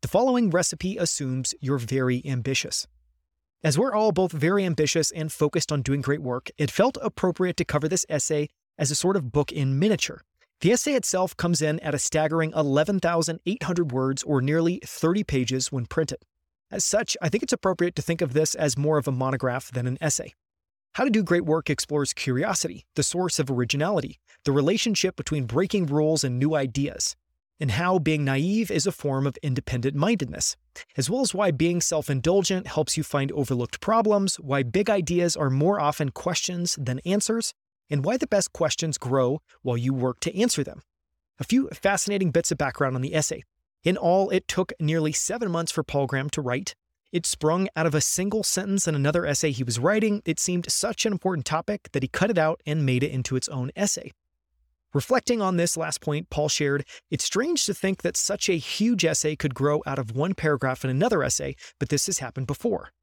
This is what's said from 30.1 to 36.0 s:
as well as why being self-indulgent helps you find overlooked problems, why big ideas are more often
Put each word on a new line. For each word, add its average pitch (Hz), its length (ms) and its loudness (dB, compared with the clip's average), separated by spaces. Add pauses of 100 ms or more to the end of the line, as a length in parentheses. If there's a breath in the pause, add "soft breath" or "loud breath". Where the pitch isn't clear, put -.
as 127 120 0
well 247 120 0
as 247 120 0
why 190 180 2
being 165 280 2
self-indulgent 170 880 0
helps - 300 0
you 156 60 -2
find 139 280 0
overlooked 127 480 -2
problems, 208 560 2
why 139 280 0
big 185 260 0
ideas 175 480 2
are 143 120 2
more 160 300 2
often 147 300 0